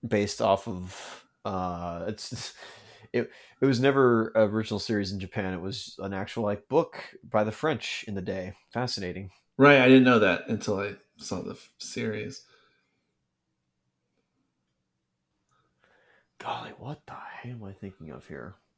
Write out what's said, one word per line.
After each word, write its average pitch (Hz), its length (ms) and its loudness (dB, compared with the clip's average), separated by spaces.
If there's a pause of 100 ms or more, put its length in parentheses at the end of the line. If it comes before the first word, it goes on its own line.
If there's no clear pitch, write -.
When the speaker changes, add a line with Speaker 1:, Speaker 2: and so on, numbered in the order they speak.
Speaker 1:
based 101 360 -2
off 98 240 2
of, 92 580 -12 (200)
uh, 87 640 -6
it's, - 460 -10 (300)
<laughs> - 280 -20
it, 120 180 -2 (300)
it 135 60 4
was 131 120 4
never 123 500 4
an 110 220 4
original 110 300 -2
series 101 320 -2
in 98 80 -6
Japan. 95 340 -6
It 90 60 -6
was - 380 -10
an 98 160 -6
actual, 101 300 -6
like, 104 240 -4
book 156 300 0 (240)
by 107 220 2
the 107 80 -2
French - 560 -4
in 104 60 -8
the 95 80 -6
day." 92 320 -6 (180)
Fascinating. 98 580 -6 (280)
Speaker 2:
Right, 139 220 10
I 127 80 6
didn't 131 160 10
know 123 160 6
that 95 280 2
until 104 320 -4
I 101 140 -6 (240)
saw - 240 -8
the - 100 -10
f-, - 260 -18
series. 110 640 -8 (4000)
Speaker 1:
Golly, - 400 -8
what 139 280 -12
the - 60 -16
hell - 400 -14
am 113 120 -14
I 95 80 -12
thinking 92 380 -14
of 64 160 -16
here? 67 280 -12 (240)